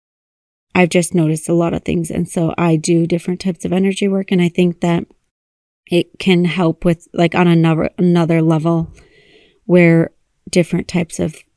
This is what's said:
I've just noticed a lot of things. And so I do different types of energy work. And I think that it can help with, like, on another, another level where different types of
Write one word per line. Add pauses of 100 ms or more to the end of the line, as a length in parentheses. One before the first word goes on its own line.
(720)
I've
just
noticed
a
lot
of
things.
And
so
I
do
different
types
of
energy
work.
And
I
think
that (840)
it
can
help
with,
like,
on
another,
another
level (760)
where (380)
different
types
of (220)